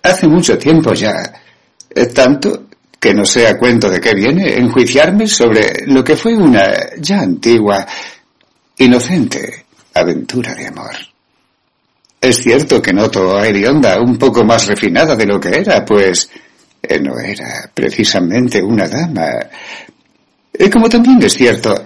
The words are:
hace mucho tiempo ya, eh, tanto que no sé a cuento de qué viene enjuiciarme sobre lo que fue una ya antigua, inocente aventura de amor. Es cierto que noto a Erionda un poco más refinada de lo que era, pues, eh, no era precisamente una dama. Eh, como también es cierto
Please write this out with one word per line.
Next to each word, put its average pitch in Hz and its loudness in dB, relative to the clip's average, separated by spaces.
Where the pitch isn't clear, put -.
hace 180 0
mucho 156 2
tiempo 139 2
ya, 104 -2
eh, 123 2
tanto 139 0
que - 0
no 104 0
sé 117 2
a 107 0
cuento 117 2
de 92 -2
qué 113 0
viene 127 0
enjuiciarme 139 2
sobre 110 0
lo 131 4
que 151 2
fue 226 -2
una 127 4
ya 196 -2
antigua, 101 0
inocente 123 0
aventura 90 -4
de - -14
amor. - -16
Es 123 2
cierto 123 0
que 95 -2
noto 98 0
a 101 0
Erionda 107 2
un 120 0
poco 117 2
más 113 2
refinada 110 0
de 110 0
lo 101 -2
que 87 -4
era, 147 0
pues, 98 0
eh, - -4
no 64 -6
era - -12
precisamente 104 -2
una 101 -2
dama. 123 -4
Eh, 196 2
como 226 4
también 240 4
es - 2
cierto 110 0